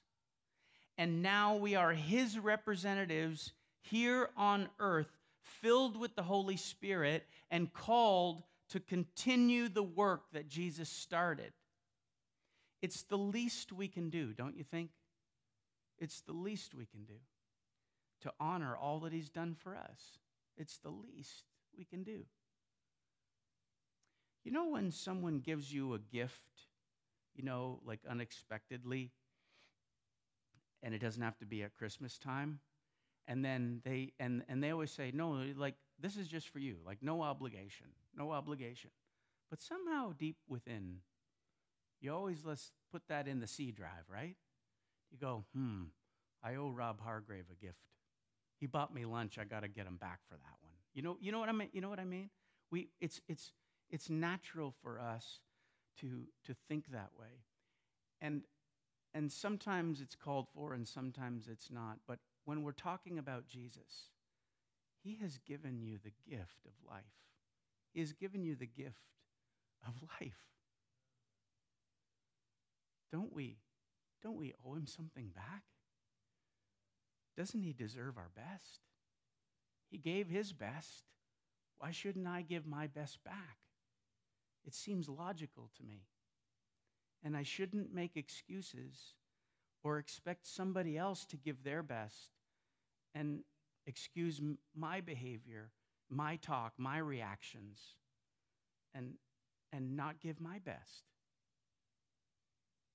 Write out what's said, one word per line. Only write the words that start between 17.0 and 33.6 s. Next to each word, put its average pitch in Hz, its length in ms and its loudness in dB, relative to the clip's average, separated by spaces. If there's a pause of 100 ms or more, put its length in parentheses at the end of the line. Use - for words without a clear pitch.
do 110 140 -16 (1040)
to - 180 -4
honor 156 360 2
all 151 260 2
that 160 120 -2
he's 160 160 -4
done 165 240 -2
for - 220 -10
us. - 420 -12 (400)
It's - 220 -10
the - 100 -10
least 139 560 -12 (300)
we 190 100 -12
can 185 180 -8
do. 214 220 -8 (2250)
You 240 80 -4
know 330 160 2
when 214 240 2
someone 175 480 0
gives 143 340 -2
you 135 200 2
a 107 60 0
gift, 117 420 -2 (920)
you 131 100 -8
know, 127 420 -2
like, 110 220 -6
unexpectedly, 123 1040 -4 (1700)
and 117 100 -2
it 107 60 -2
doesn't 117 220 -2
have 113 180 0
to 113 60 -10
be 104 180 -4
at 104 100 -6
Christmas 120 440 -8
time, 143 420 -4 (680)
and 131 180 0
then 120 400 0